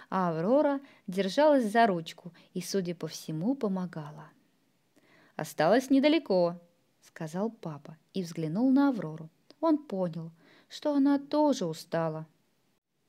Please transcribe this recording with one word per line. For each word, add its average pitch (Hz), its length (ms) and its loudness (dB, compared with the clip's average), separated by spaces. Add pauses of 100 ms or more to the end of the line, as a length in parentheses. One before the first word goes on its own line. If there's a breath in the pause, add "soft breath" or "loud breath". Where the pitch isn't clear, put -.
(100 loud breath)
а 185 200 0
Аврора 277 500 2 (280 loud breath)
держалась 254 560 2
за 226 240 4
ручку 170 440 -6 (200 soft breath)
и, 180 100 -6
судя 175 320 -4
по 160 140 -10
всему, 170 480 -6
помогала. 170 760 -6 (1040 soft breath)
«Осталось 190 540 2
недалеко», 247 720 2 (420)
сказал 175 480 -6
папа 160 460 -14 (160)
и 190 100 -4
взглянул 165 480 -2
на 277 180 4
Аврору. 160 400 -6 (320)
Он 311 180 2
понял, 170 520 -6 (380 soft breath)
что - 260 -4
она 277 240 4
тоже 277 480 2
устала. 160 600 -4 (840)